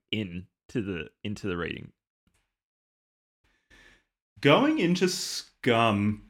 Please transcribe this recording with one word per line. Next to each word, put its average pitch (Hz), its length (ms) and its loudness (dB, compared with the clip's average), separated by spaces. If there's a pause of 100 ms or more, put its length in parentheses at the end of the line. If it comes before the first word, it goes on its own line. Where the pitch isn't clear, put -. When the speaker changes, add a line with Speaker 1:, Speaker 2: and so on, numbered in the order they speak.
(120)
Speaker 1:
into 90 340 -6 (280)
the, 95 360 -4 (140)
into 104 240 -8
the 90 100 -2
reading? - 340 -8 (2500)
Speaker 2:
Going 247 380 4
into 180 280 2
Scum, 110 1200 0